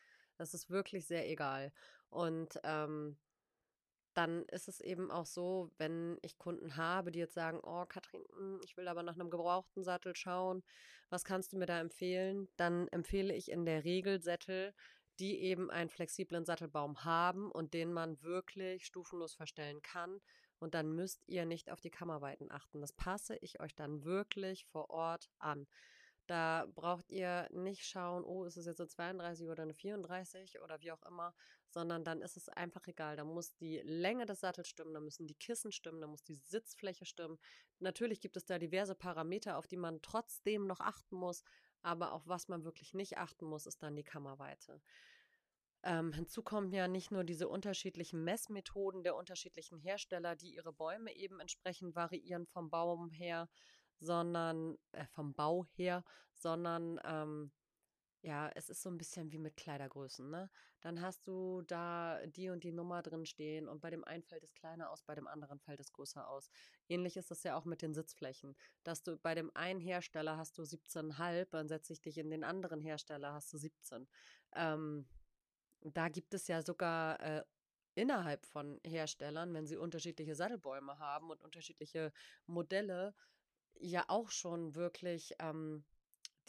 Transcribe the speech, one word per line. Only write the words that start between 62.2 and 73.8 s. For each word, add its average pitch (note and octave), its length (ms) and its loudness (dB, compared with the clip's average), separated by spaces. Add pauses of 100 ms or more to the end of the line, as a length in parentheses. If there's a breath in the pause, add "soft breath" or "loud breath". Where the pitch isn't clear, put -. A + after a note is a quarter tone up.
die F3+ 240 -4
und F3 140 -2
die F3 80 -2
Nummer F3 300 0
drin E3 240 -2
stehen D3+ 440 -4
und D3+ 100 -6
bei E3+ 100 -6
dem E3+ 140 -4
einen E3 200 -6
fällt E3 200 -10
es - 100 -18
kleiner E3 360 -4
aus, - 140 -4
bei D3+ 120 -4
dem D3 120 -4
anderen D3 320 -6
fällt C#3+ 200 -8
es - 140 -12
größer C#3 340 -6
aus. C#3 220 -4 (400 loud breath)
Ähnlich F3 260 2
ist F#3 160 -6
das E3+ 120 -6
ja D3+ 120 2
auch D#3 100 0
mit E3 160 0
den D#3 120 2
Sitzflächen, C#3 640 -6 (260 loud breath)
dass E3 200 -2
du E3 140 -2
bei E3 180 4
dem E3 200 0
einen F3+ 240 2
Hersteller E3 560 0
hast D#3+ 220 -6
du E3 60 -4
siebzehn D#3 480 -4
Komma E3+ 200 2
fünf, F3+ 200 2
dann D#3 160 0
setz D#3 220 -2
ich D#3 120 -8
dich D3+ 160 -6
in D#3 120 -2
den D#3 140 0
anderen E3 380 0
Hersteller, D3+ 520 -4
hast D3 200 -6
du D#3+ 40 -6
siebzehn. C#3 500 -8 (460 loud breath)